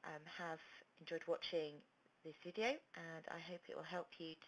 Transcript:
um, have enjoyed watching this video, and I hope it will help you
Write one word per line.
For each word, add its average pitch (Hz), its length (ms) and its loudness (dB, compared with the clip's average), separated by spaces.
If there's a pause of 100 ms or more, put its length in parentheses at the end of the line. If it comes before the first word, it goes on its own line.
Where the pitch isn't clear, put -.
um, 151 200 -4 (140)
have 160 240 0 (380)
enjoyed 160 280 0
watching 156 500 4 (480)
this 156 180 -8
video, 220 340 4 (200)
and 165 320 -4
I 170 100 0
hope 170 300 -4
it - 80 -2
will 165 100 -4
help 175 300 0
you 165 180 -4 (120)